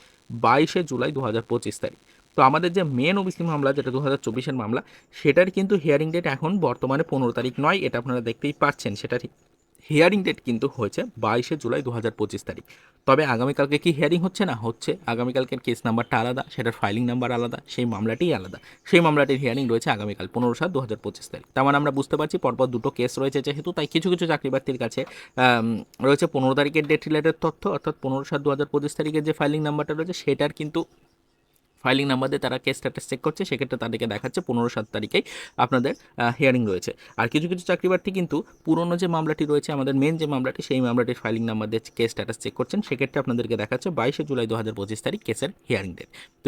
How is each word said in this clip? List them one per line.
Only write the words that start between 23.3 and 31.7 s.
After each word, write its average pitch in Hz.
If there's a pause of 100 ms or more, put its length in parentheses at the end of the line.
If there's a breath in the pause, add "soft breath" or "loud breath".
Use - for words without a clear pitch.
যেহেতু, 143
তাই 151
কিছু 165
কিছু 175
চাকরি 147
প্রার্থীর 135
কাছে, 123 (300 loud breath)
আম, 117 (180)
রয়েছে 139
পনেরো 131
তারিখের 147
ডেট 156
রিলেটেড 156
তথ্য, 165
অর্থাৎ 156
পনেরো 135
সাত 143
দু 143
হাজার 143
পঁচিশ 147
তারিখের 151
যে 151
ফাইলিং 151
নাম্বারটা 147
রয়েছে 165
সেটার 143
কিন্তু 156 (1000)